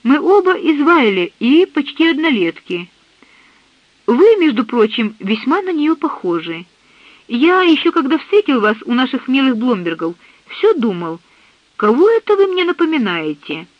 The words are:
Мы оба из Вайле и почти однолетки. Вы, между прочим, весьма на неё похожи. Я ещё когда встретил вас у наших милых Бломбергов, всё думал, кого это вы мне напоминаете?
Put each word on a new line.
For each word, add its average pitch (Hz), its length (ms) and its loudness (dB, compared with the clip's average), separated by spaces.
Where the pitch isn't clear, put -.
Мы 269 160 0
оба 370 380 2
из 294 240 -2
Вайле 233 580 2
и 294 280 4
почти 320 400 -2
однолетки. 196 800 -4
Вы, 370 300 6
между 254 280 0
прочим, 220 540 -2
весьма 220 420 -2
на 370 100 -6
неё 311 240 0
похожи. 170 720 -6
Я 339 340 2
ещё 339 300 2
когда 302 260 -2
встретил 311 420 0
вас 214 260 0
у 240 80 -4
наших 254 340 -2
милых 262 300 0
Бломбергов, 175 580 -4
всё 415 260 0
думал, 175 460 -4
кого 254 320 2
это 440 260 0
вы 392 120 2
мне 370 160 -2
напоминаете? 180 1040 -4